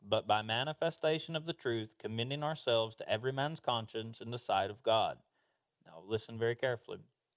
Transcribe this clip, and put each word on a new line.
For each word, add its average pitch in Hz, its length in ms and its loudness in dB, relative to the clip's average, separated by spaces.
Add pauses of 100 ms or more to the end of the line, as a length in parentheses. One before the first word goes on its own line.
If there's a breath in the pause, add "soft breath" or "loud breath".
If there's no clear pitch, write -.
but 104 240 0
by 107 160 4
manifestation 156 920 0
of 160 120 -4
the 165 80 -4
truth, 117 420 -2
commending 117 460 -4
ourselves 117 540 2
to - 120 -10
every 113 240 0
man's 143 280 -2
conscience 113 600 -2
in 117 100 -8
the 120 80 -4
sight 98 320 2
of 104 120 -12
God." 101 400 4 (640)
Now 82 140 -18
listen 110 380 -4
very 117 180 2
carefully. 117 460 -4 (340)